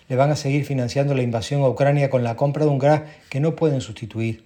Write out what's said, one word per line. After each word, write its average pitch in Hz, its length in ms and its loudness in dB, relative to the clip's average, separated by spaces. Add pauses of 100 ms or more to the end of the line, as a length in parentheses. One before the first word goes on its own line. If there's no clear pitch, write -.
le 135 60 -4
van 139 160 4
a 143 60 0
seguir 139 280 -2
financiando 139 500 -2
la 127 80 0
invasión 120 400 -2
a 135 60 4
Ucrania 139 420 2
con 123 120 2
la 117 140 -2
compra 143 280 0
de 151 60 4
un 139 80 2
gas 147 240 4 (260)
que 135 120 -6
no 160 160 0
pueden 143 240 0
sustituir. 110 640 -8